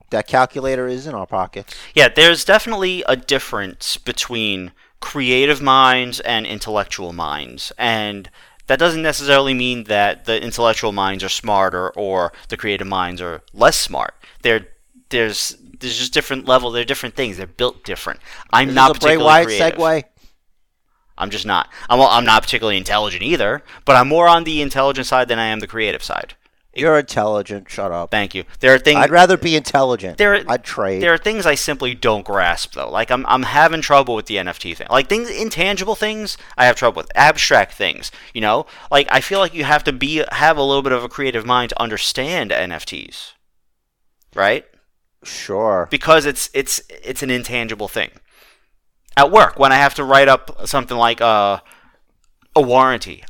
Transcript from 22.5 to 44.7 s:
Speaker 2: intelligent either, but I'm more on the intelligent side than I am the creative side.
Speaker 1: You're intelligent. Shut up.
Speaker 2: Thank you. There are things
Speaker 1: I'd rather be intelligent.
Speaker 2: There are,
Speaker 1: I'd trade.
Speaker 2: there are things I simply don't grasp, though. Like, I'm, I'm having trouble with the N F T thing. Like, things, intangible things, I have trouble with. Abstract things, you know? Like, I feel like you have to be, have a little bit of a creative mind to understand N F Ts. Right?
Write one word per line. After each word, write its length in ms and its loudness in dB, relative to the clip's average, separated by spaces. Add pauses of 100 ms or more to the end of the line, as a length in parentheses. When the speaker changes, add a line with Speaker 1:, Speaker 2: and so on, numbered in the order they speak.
Speaker 2:
intelligent 460 -4
either, 400 -2 (220)
but 100 6
I'm 140 6
more 180 4
on 160 6
the 180 -4
intelligent 460 -2
side 200 2
than 120 0
I 60 0
am 140 -2
the 80 -10
creative 360 -4
side. 320 -10 (400)
Speaker 1:
You're 220 2
intelligent. 720 -4
Shut 220 -6
up. 180 -6
Speaker 2:
Thank 240 -2
you. 120 -8 (140)
There 140 6
are 60 6
things 180 4
Speaker 1:
I'd 140 4
rather 260 6
be 180 -2
intelligent. 600 0
Speaker 2:
There 160 4
are, 140 0
Speaker 1:
I'd 160 -2
trade. 400 -4
Speaker 2:
there 100 4
are 60 0
things 260 -4
I 80 4
simply 400 -6
don't 320 -2
grasp, 480 -2
though. 160 -8
Like, 220 -2
I'm, 160 -2
I'm 160 2
having 380 0
trouble 340 2
with 100 -6
the 140 -6
N 80 -6
F 100 -10
T 160 -12
thing. 160 -16
Like, 180 2
things, 220 -4
intangible 640 -4
things, 420 -6 (220)
I 80 4
have 100 4
trouble 260 -2
with. 120 -12
Abstract 600 2
things, 380 -6 (220)
you 80 -8
know? 240 0 (240)
Like, 220 4
I 100 4
feel 160 -4
like 160 0
you 120 -6
have 180 2
to 100 -2
be, 380 -2
have 260 2
a 60 0
little 180 2
bit 120 0
of 100 -2
a 60 -8
creative 360 -6
mind 240 0
to 100 -8
understand 720 -4
N 200 -2
F 160 -12
Ts. 460 -16 (1000)
Right? 320 2 (580)